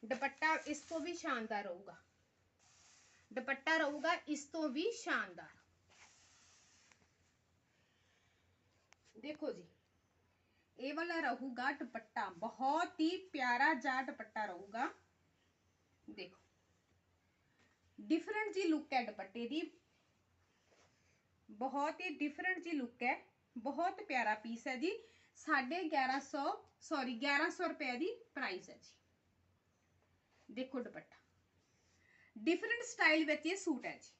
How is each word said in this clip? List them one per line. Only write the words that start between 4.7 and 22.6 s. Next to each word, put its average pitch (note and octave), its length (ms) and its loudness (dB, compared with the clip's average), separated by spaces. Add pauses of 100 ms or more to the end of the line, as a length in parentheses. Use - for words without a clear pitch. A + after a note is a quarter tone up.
ਵੀ E4 240 0
ਸ਼ਾਨਦਾਰ। F#3+ 600 -4 (3750)
ਦੇਖੋ D4 340 -6
ਜੀ F3 120 -10 (1120)
ਇਹ C#4 160 -4
ਵਾਲਾ E4 280 0
ਰਹੂਗਾ B3+ 520 0
ਦੁਪੱਟਾ, A#3 560 -6
ਬਹੁਤ C4 680 0
ਹੀ E4 160 4 (120)
ਪਿਆਰਾ C4 460 4
ਜਿਹਾ C4 280 2
ਦੁਪੱਟਾ A3 440 -4
ਰਹੂਗਾ। G3 420 -2 (1200)
ਦੇਖੋ F#3+ 320 -14 (1600)
ਡਿਫਰੈਂਟ E4+ 560 0
ਜੀ F#4+ 80 0
ਲੁੱਕ D#4 300 2
ਹੈ B3+ 120 4
ਦੁਪੱਟੇ G#3 440 -6
ਦੀ, D4+ 120 -2 (1900)
ਬਹੁਤ C4+ 520 0
ਹੀ F4+ 160 -4
ਡਿਫਰੈਂਟ F4+ 420 0
ਜੀ E4+ 140 -6